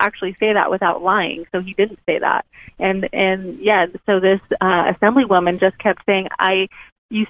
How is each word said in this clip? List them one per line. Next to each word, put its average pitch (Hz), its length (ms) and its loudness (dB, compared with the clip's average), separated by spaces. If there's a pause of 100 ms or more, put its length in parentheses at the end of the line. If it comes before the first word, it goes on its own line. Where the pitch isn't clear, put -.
actually 196 320 -4
say 220 180 0
that 202 180 2
without 185 320 -2
lying, 175 520 -2
so 185 80 -2
he 185 120 -12
didn't 208 320 -2
say - 140 -2
that. - 260 0 (320)
And, 190 360 -2
and 190 460 -2
yeah, 190 260 2 (200)
so 196 140 2
this, 190 220 2 (180)
uh, 190 320 2
assemblywoman 190 720 2
just 190 160 2
kept - 280 -2
saying, 190 220 0 (100)
"I, 190 300 0 (420)
you 214 200 -2